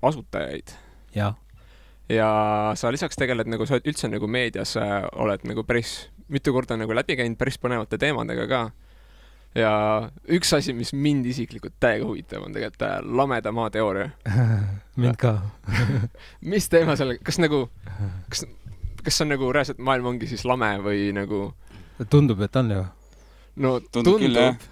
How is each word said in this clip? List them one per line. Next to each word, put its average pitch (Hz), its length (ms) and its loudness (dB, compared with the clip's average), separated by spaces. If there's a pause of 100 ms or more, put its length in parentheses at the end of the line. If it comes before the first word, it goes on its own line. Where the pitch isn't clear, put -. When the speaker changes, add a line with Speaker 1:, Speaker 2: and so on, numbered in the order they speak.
Speaker 1:
asutajaid. 95 760 -2 (380)
Speaker 2:
Jaa. 101 180 0 (760)
Speaker 1:
Ja 110 220 4 (440)
sa 120 180 -2
lisaks 147 240 -4
tegeled 123 320 0
nagu, 113 180 -2
sa 139 80 2
oled 123 140 0
üldse 147 240 -4
nagu 104 160 -4
meedias, 113 480 -2
äh, 104 240 0 (120)
oled 104 360 -2
nagu 110 160 -4
päris - 400 -2 (240)
mitu 139 240 0
korda 123 240 0
nagu 113 180 -2
läbi 139 220 0
käinud 117 200 -2
päris 127 240 -2
põnevate 117 400 -2
teemadega 120 480 0
ka. 127 120 2 (920)
Ja 113 180 4 (520)
üks 165 300 2
asi, 143 200 2
mis 117 200 -6
mind 139 360 2
isiklikult 117 480 -8
täiega 113 300 2
huvitab, 98 400 -8
on 104 80 -12
tegelikult, 107 280 -6
äh, 101 200 -2
lameda 117 500 0
maa 113 180 -2
teooria. 101 380 0 (160)
Speaker 2:
<laughs> 107 760 0
Mind 123 160 2
ka. 117 180 2 (580)
Speaker 1:
<laughs> - 600 -6
Mis 202 160 0
teema 160 280 6
selle, 127 220 -2
kas - 200 -2
nagu, 147 280 4 (600)
kas, - 160 -6 (520)
kas - 220 -2
see 156 80 0
on 147 80 0
nagu 131 180 0
reaalselt 139 260 0
maailm 127 360 0
ongi 113 120 -4
siis 110 180 -8
lame 123 360 2
või 101 320 0
nagu? 101 340 -2 (640)
Speaker 2:
Tundub, 139 340 6
et 101 140 -2
on 123 160 2
ju. 98 100 0 (720)
Speaker 1:
No 131 220 2
Speaker 3:
Tundub - 140 -10
Speaker 1:
tundub, 151 320 6
Speaker 3:
küll, 120 160 4
jah. 123 160 4 (160)